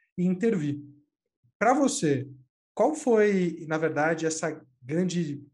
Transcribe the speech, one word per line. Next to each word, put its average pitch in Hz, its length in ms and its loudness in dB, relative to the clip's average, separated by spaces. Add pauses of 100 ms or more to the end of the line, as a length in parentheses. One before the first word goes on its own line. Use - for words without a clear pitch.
(160)
e 180 80 -2
intervir. 180 560 -2 (840)
Pra 233 120 6
você, 165 540 0 (460)
qual 247 180 2
foi, 208 760 2
na 156 100 -2
verdade, 160 480 0
essa 156 340 -4 (220)
grande 165 720 -4